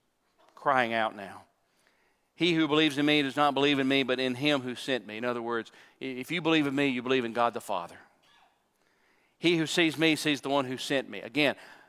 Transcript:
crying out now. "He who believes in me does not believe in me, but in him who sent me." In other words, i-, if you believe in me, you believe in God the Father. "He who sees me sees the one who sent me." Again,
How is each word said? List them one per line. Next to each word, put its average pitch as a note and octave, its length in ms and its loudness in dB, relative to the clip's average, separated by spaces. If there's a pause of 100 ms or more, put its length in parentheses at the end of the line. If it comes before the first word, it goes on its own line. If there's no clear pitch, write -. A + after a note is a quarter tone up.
(540)
crying B2+ 400 0
out A2 220 0
now. F#2 280 -14 (920)
"He E3+ 180 2
who D#3+ 140 2
believes D3+ 300 2
in D3 80 2
me D3+ 160 4
does C3+ 160 -4
not D3 160 4
believe C#3 260 2
in C3+ 80 0
me, C#3 160 2
but B2+ 160 -2
in B2+ 160 -2
him C#3+ 260 0
who B2 140 -8
sent A#2 320 -6
me." G#2+ 100 -10
In A#2 80 -6
other A#2+ 160 -4
words, A#2 300 -6 (300)
i-, C3+ 40 -10
if B2+ 240 -10
you E3+ 120 -4
believe D#3 260 2
in C3+ 80 -4
me, C#3+ 120 2
you B2 140 -2
believe B2+ 240 0
in A2 80 -6
God A#2 200 2
the A2+ 80 -8
Father. F2 360 -8 (1400)
"He E3+ 180 4
who D#3+ 80 0
sees D#3+ 320 2
me D#3+ 200 4
sees D3 240 -2
the C#3 80 -6
one C#3 160 0
who B2+ 120 -6
sent C3+ 320 -4
me." G2+ 120 -12
Again, A#2+ 340 0 (340)